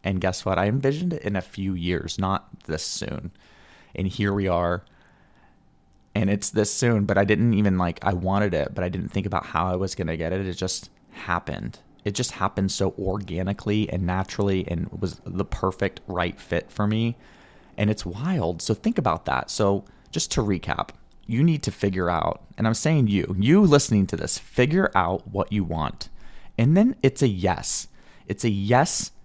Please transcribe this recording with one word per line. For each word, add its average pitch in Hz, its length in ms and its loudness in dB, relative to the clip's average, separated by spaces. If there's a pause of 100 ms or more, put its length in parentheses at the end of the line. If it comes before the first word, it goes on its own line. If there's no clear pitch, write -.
And 95 160 0
guess 92 240 -2
what? 95 140 0
I 95 80 2
envisioned 139 460 0
it 151 100 -8
in 101 140 -2
a 90 40 0
few 95 340 -6
years, 87 440 -2
not 95 300 -2 (160)
this 78 200 -4
soon. - 460 -8 (640)
And 92 140 -2
here 101 240 0
we 98 160 0
are. 87 360 0 (1300)
And 107 140 0
it's 101 220 0
this 107 220 2
soon, 113 320 2
but 98 120 2
I 101 80 4
didn't 107 300 4
even, 98 240 4
like, 85 240 -2
I 98 100 2
wanted 95 400 0
it, 73 220 -2
but 98 80 -4
I 90 60 -2
didn't 90 220 -6
think 98 160 -2
about 95 200 -2
how 85 200 0
I 90 100 0
was 92 180 -4
gonna 82 220 -4
get 82 160 -4
it. 98 120 -2
It 90 100 -4
just - 360 -6 (220)
happened. - 680 -6 (260)
It 101 120 -2
just - 160 -4
happened 95 400 0
so 95 260 0
organically 95 920 -2
and 90 140 -2
naturally, 95 600 0
and 85 240 -4
was 90 340 -6
the 90 200 -4
perfect - 640 -2
right 87 320 -2
fit - 280 -4
for 104 200 -2
me. 113 280 0 (600)
And 104 120 2
it's 107 160 -2
wild. 95 560 -2
So - 140 0
think - 240 0
about 85 280 0
that. 65 240 -2
So 98 340 2 (260)
just - 220 -4
to 123 100 2
recap, - 480 -2 (360)
you 120 180 2
need 160 180 2
to 104 80 -2
figure 92 400 0
out, - 320 0 (160)
and 110 80 2
I'm 113 80 2
saying 151 320 4
you, 101 320 2
you 151 240 6
listening 139 460 6
to - 80 -2
this, - 200 -4
figure 147 600 2
out 92 320 0
what 98 240 -2
you 101 100 0
want. 80 460 -4 (500)
And 147 180 6
then 233 280 4
it's 131 180 2
a 131 60 4
yes. 92 580 -2 (400)
It's - 180 -6
a 117 60 4
yes 107 600 2 (120)